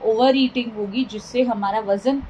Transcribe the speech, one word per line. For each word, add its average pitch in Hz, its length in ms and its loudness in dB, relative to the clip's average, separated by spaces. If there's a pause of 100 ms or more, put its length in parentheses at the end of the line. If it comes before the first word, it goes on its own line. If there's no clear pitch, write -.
ओवर 240 320 4
ईटिंग 247 380 0
होगी, 208 320 -4
जिससे 214 380 -2
हमारा 208 360 0
वज़न 220 500 0